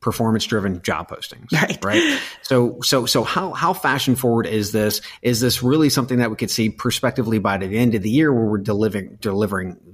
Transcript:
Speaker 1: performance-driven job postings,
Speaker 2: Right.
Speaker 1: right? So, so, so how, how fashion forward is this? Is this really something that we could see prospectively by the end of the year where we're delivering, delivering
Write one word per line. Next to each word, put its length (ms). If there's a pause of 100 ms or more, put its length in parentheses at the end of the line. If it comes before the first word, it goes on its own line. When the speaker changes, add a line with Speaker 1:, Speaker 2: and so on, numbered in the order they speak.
Speaker 1:
performance-driven 840
job 280
postings, 420
Speaker 2:
Right. 320
Speaker 1:
right? 360 (220)
So, 400
so, 220
so 200
how, 280
how 200
fashion 420
forward 320
is 240
this? 300 (220)
Is 180
this 200
really 300
something 280
that 120
we 60
could 160
see 180
prospectively 720
by 180
the 180
end 200
of 60
the 60
year 240
where 120
we're 140
delivering, 600
delivering 560 (180)